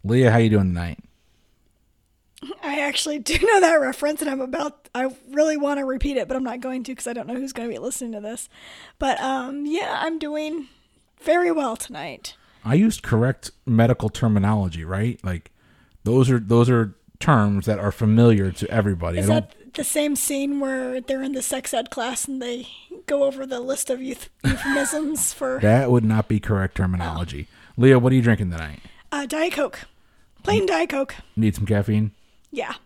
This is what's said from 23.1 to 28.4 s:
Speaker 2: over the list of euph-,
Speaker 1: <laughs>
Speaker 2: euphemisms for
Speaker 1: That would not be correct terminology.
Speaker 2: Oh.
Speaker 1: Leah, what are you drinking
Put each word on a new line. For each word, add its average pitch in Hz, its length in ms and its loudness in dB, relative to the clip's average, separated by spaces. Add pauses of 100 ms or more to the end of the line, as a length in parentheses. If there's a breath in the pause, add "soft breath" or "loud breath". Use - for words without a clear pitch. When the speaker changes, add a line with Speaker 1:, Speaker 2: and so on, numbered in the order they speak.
Speaker 2:
over 269 200 -4
the 262 140 -8
list 262 320 -6
of 254 80 -2
euph-, 262 380 -12
Speaker 1:
<laughs> - 80 -16
Speaker 2:
euphemisms 285 880 -2
for 262 280 -6
Speaker 1:
That 120 300 4
would 120 140 4
not 110 240 0
be 107 100 0
correct 95 380 -2
terminology. 87 760 -4
Speaker 2:
Oh. - 280 -20
Speaker 1:
Leah, 131 200 8
what 120 140 4
are - 40 4
you 120 60 4
drinking 104 300 2